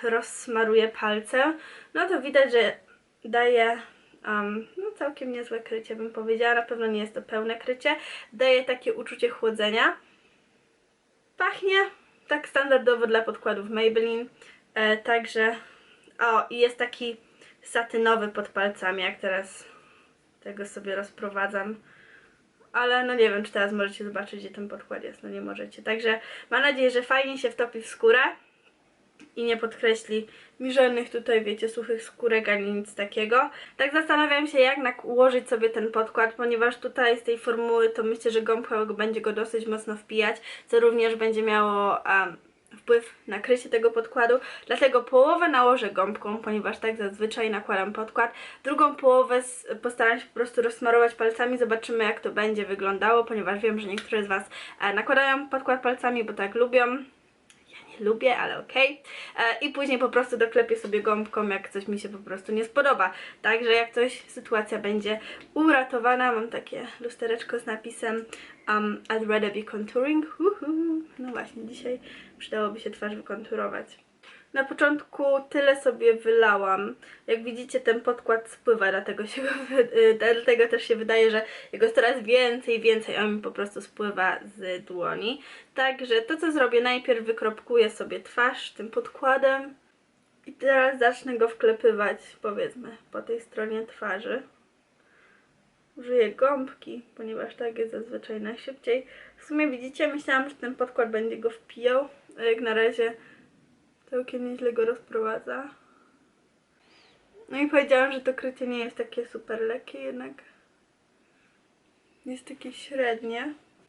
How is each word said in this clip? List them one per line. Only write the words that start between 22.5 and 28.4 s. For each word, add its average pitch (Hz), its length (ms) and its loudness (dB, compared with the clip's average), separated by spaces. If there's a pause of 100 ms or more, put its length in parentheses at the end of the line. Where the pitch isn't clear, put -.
Ale 247 320 0
no 247 80 -2
nie 226 160 6
wiem, 202 140 -2
czy 208 80 -12
teraz 202 200 0
możecie 202 340 -4
zobaczyć, 208 340 -8
gdzie - 100 -16
ten 202 200 -12
podkład - 340 -12
jest. - 200 -16
No 214 60 -14
nie 196 120 -10
możecie. 208 420 -12
Także 220 360 -2 (300)
mam 240 120 2
nadzieję, 262 300 4
że 240 100 0
fajnie 269 360 0
się 240 140 -2
wtopi 233 300 -4
w 220 60 -16
skórę 226 320 6 (1160)